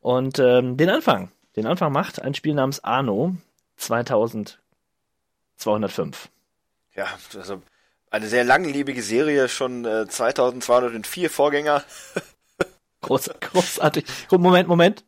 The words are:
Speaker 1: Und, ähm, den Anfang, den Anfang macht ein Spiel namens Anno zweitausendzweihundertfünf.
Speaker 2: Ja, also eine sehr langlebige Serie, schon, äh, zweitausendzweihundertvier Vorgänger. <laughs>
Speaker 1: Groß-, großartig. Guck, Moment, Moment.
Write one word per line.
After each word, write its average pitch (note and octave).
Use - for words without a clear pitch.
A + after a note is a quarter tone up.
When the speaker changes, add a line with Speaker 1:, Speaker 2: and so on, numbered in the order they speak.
Speaker 1:
Und, B2+
ähm, B2
den E3
Anfang, E3
den A2
Anfang E3
macht -
ein C#3+
Spiel D3+
namens C3+
Anno B2+
zweitausendzweihundertfünf. -
Speaker 2:
Ja, G2
also F#2
eine G#2+
sehr B2
langlebige C3+
Serie, C3
schon, B2
äh, A2
zweitausendzweihundertvier B2
Vorgänger. D3
<laughs> -
Speaker 1:
Groß-, -
großartig. -
Guck, F3+
Moment, F3+
Moment. F3